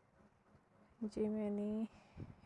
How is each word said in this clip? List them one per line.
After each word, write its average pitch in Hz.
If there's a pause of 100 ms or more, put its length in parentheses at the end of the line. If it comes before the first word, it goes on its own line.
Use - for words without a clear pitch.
(1080)
ये 214
मैंने 214 (600)